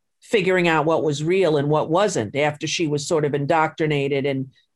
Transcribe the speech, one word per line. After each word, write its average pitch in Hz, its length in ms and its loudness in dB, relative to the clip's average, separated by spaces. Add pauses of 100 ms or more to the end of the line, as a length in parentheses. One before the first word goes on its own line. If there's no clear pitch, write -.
(220)
figuring 185 460 2
out 160 180 2
what 156 180 0
was 151 200 -2
real 170 340 2
and 143 120 0
what 147 200 0
wasn't 160 460 0
after 151 320 -2
she 160 200 -2
was 147 200 -4
sort 156 160 0
of 143 100 0
indoctrinated 147 920 0
and 135 260 -4 (240)